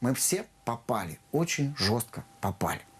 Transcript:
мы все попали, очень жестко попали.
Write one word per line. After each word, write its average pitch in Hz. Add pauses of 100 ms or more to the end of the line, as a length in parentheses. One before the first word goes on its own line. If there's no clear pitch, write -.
мы 123
все 190 (200)
попали, 117 (140)
очень 147
жестко 110 (160)
попали. 92 (200)